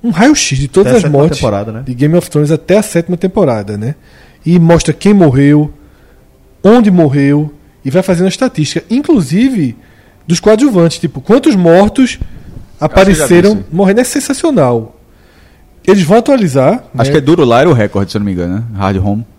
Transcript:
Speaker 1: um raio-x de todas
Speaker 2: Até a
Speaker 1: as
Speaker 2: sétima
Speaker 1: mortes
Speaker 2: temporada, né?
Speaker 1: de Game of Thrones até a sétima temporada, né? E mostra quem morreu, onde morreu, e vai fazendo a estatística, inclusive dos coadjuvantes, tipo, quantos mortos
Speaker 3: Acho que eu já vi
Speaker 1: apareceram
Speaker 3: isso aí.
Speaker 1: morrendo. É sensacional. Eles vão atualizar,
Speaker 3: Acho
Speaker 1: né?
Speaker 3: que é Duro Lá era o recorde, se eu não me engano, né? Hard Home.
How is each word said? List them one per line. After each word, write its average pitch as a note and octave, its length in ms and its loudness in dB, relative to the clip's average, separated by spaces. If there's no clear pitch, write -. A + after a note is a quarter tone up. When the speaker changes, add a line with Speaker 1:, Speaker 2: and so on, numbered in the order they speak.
Speaker 1:
um A#3 80 -2
raio-x G3 480 0
de C#3 80 -4
todas G#3 240 0
Speaker 2:
Até B3+ 40 2
a - 20 4
Speaker 1:
as G#3 60 2
Speaker 2:
sétima D3 160 0
Speaker 1:
mortes D3+ 200 0
Speaker 2:
temporada, G#2+ 320 -4
né? A2+ 140 -12
Speaker 1:
de C3 80 -8
Game D3 220 0
of F3 140 -2
Thrones D3+ 220 -2
até F3 260 0
a A3 60 2
sétima E3+ 340 -6
temporada, A#2+ 600 -4
né? A2+ 180 -8
E F3 140 2
mostra E3 340 2
quem - 200 0
morreu, D3 600 2
onde G#3+ 280 4
morreu, D3 600 0
e C3+ 60 -6
vai F3+ 140 0
fazendo F3+ 240 -2
a - 20 0
estatística, - 600 -4
inclusive G#3+ 840 -2
dos E3+ 120 -2
coadjuvantes, G#3 600 2
tipo, D3 220 -8
quantos C4+ 340 2
mortos G3 640 2
Speaker 3:
Acho D3+ 140 -4
que - 60 2
eu F#3+ 60 6
já - 0 -
vi G3+ 80 2
Speaker 1:
apareceram E3+ 360 2
Speaker 3:
isso G#3+ 80 -2
aí. F#2+ 140 -10
Speaker 1:
morrendo. G3 300 0
É - 20 0
sensacional. F#3 920 -2
Eles G3 160 4
vão F3+ 140 2
atualizar, G#3 680 0
Speaker 3:
Acho C3 140 -2
Speaker 1:
né? - 20 -2
Speaker 3:
que D3+ 60 2
é D3 40 2
Duro D#3 240 2
Lá A#2+ 160 2
era E3 80 2
o D#3+ 40 4
recorde, G2+ 380 -2
se - 60 -6
eu - 20 -2
não G#2 60 -4
me G2 80 -4
engano, F2 220 -6
né? A2+ 80 -6
Hard G2 220 -2
Home. G2+ 280 -4